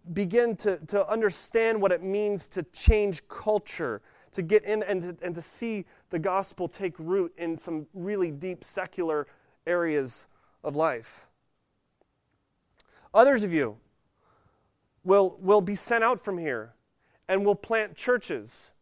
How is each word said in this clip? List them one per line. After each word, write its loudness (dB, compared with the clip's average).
begin 2
to, 0
to 0
understand 0
what 4
it -2
means -2
to -6
change 2
culture, -4
to -6
get 4
in -2
and -2
to, -10
and -6
to -10
see -6
the -4
gospel -2
take -8
root -2
in -4
some -8
really -4
deep -10
secular -4
areas -2
of -4
life. -2
Others 8
of -2
you 0
will, 6
will 6
be -4
sent 0
out 2
from -6
here -6
and 0
will 4
plant -4
churches -4